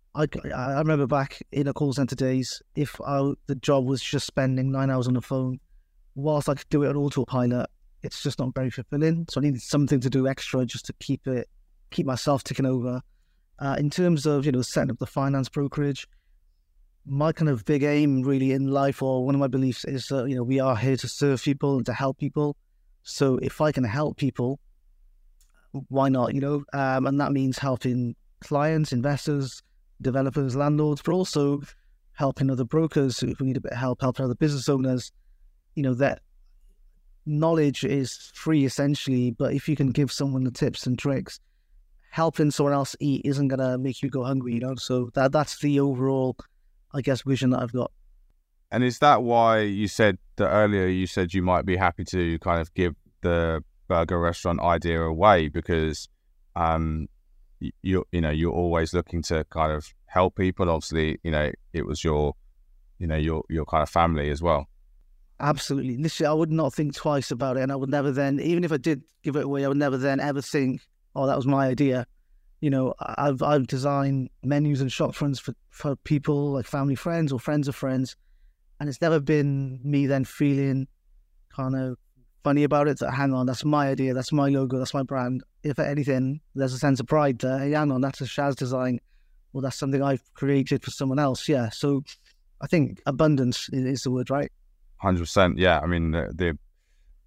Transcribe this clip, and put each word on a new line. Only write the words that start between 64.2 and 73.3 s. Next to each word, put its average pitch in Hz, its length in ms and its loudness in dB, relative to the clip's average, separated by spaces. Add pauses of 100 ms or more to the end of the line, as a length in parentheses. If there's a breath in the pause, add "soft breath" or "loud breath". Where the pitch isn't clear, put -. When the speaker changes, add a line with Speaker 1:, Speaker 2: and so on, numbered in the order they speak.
Speaker 2:
as 73 120 -4
well. 78 260 0 (720)
Speaker 1:
Absolutely. 139 580 -2
Literally, 156 300 -2
I 151 60 2
would 156 180 2
not 156 240 0
think 147 200 -2
twice 143 360 -2
about 131 260 -2
it, 131 40 -2
and 131 100 -2
I 139 40 -4
would 135 140 -4
never 143 220 0
then, 139 280 0
even 170 240 0
if 165 80 -2
I 156 60 0
did 147 240 0 (220)
give 143 120 -2
it 139 100 -2
away, 139 200 -2
I - 20 0
would 139 100 0
never 139 200 0
then 135 220 0
ever 139 240 -2
think 131 380 -2 (340)
"Oh, 139 120 0
that 139 80 2
was 131 120 0
my 139 200 2
idea." 127 380 0 (560)
You 151 80 0
know, 131 300 0
I, - 300 -2
I've, 131 120 -2